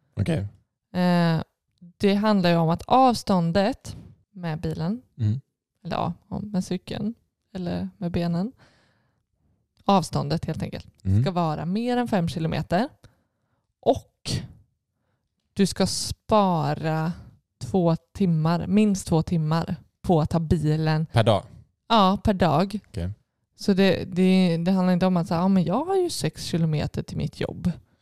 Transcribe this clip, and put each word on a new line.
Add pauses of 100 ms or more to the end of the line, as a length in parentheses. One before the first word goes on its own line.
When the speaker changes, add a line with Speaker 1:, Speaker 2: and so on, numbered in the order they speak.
(220)
Speaker 1:
Okej. (480)
Speaker 2:
Ehm, (540)
det
handlar
ju
om
att
avståndet (360)
med
bilen, (160)
Speaker 1:
Mm. (440)
Speaker 2:
eller
ja, (160)
om-,
med
cykeln (400)
eller (100)
med
benen, (1300)
avståndet
helt
enkelt, (180)
Speaker 1:
Mm.
Speaker 2:
ska
vara
mer
än
fem
kilometer. (920)
Och (1200)
du
ska
spara (500)
två (180)
timmar,
minst
två
timmar (260)
på
att
ta
bilen.
Speaker 1:
Per
dag? (460)
Speaker 2:
Ja,
per
dag.
Speaker 1:
Okej. (460)
Speaker 2:
Så
det,
det,
det
handlar
inte
om
att
säga,
"Ja,
men
jag
har
ju
sex
kilometer
till
mitt
jobb." (300)